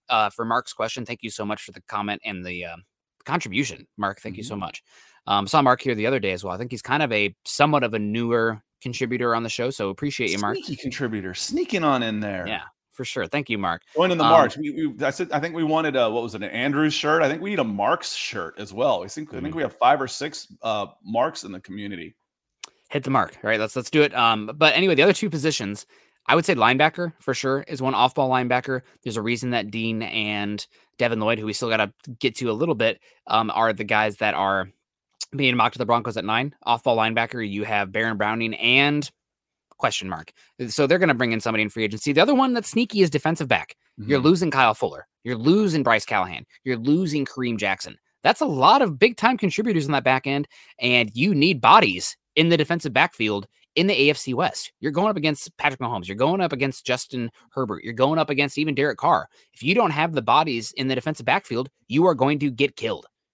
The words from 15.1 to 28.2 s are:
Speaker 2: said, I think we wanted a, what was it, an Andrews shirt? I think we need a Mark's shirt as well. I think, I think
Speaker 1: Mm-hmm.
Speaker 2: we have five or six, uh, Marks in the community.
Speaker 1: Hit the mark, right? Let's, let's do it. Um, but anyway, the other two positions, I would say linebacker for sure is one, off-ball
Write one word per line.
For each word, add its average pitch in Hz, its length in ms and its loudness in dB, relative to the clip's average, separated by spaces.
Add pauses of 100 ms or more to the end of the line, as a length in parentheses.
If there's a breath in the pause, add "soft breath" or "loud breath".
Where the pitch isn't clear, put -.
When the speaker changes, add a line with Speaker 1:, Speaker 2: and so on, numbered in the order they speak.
Speaker 2:
said, 175 200 -6
I 147 80 0
think 165 140 -4
we 165 100 -2
wanted 156 340 0
a, 117 120 4
what 113 140 -2
was 110 100 -8
it, 104 80 -8
an 101 80 -8
Andrews 143 440 0
shirt? 156 280 2
I 143 60 4
think 160 140 -2
we 196 100 -6
need 190 80 -2
a 131 40 4
Mark's 110 500 -2
shirt - 440 -8
as 101 160 -12
well. 110 300 0
I 95 40 -12
think, 151 220 -12
I - 40 -20
think 127 140 -8
Speaker 1:
Mm-hmm. 160 100 -8
Speaker 2:
we 151 60 -4
have - 140 -6
five 135 240 6
or 127 60 -4
six, - 440 -10 (120)
uh, 107 240 -4 (160)
Marks 117 400 -2
in 98 80 -14
the 92 80 -12
community. 98 560 -12 (760)
Speaker 1:
Hit 139 140 -4
the 131 80 -6
mark, 117 320 0
right? 107 160 0
Let's, 110 160 -4
let's 123 160 -6
do 151 100 6
it. 147 140 2
Um, 113 400 2
but 151 200 4
anyway, 175 200 2
the 139 80 8
other 190 100 6
two 208 160 -4
positions, 135 560 -4 (400 soft breath)
I 127 100 4
would 165 100 4
say 180 100 2
linebacker 143 640 2
for 135 140 -2
sure 135 340 -2
is 135 140 -8
one, 131 120 0
off-ball 127 360 2